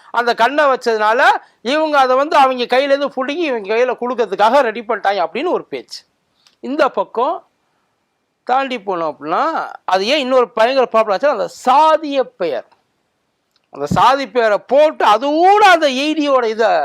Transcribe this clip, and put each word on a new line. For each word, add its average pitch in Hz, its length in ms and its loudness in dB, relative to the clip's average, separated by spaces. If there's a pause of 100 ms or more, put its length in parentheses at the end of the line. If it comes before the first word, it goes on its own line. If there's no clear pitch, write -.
(100)
அந்த 233 240 -2
கண்ணை 269 300 0
வச்சதுனால 240 580 0 (400)
இவங்க 294 360 -2
அதை 254 180 2
வந்து 302 200 0
அவங்க 262 280 2
கையில 269 280 0
இருந்து 277 160 0
புடுங்கி 262 280 -6
இவங்க 233 380 -4
கையில 240 260 0
கொடுக்கறதுக்காக 226 600 0
ரெடி 226 200 -2
பண்ணிட்டாங்க 202 440 -2
அப்படின்னு 277 260 -4
ஒரு 196 140 -4
பேச்சு. - 380 -14 (580)
இந்த 269 280 -2
பக்கம் 233 580 -6 (1000)
தாண்டி 262 320 -4
போனோம் 175 380 -6
அப்படின்னா, 185 540 -4 (160)
அது 190 220 -2
ஏன் 285 120 0
இன்னொரு 254 320 0
பயங்கர 240 360 0
பாப்புலர் 214 360 0
ஆச்சு? 277 60 2
அந்த 196 200 -2 (160)
சாதிய 294 560 2
பெயர். 165 460 -6 (1040)
அந்த 143 160 -6
சாதி 247 420 2
பெயரை 214 300 0
போட்டு 302 460 0
அது 220 220 2
கூட 370 400 4
அந்த 330 220 4
இ 277 260 -2
டியோட 285 300 0
இதை 220 240 0 (160)